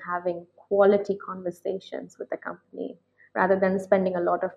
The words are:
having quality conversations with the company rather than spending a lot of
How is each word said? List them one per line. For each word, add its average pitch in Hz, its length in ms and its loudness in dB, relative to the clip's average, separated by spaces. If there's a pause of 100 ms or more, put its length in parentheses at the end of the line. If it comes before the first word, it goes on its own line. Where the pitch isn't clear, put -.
having 175 400 -4 (120)
quality 202 680 4
conversations 185 920 -10
with - 120 -12
the - 60 -6
company - 600 -12 (360)
rather 190 240 2
than 190 220 2
spending 190 380 2
a 175 40 -2
lot 175 220 0
of 185 140 -4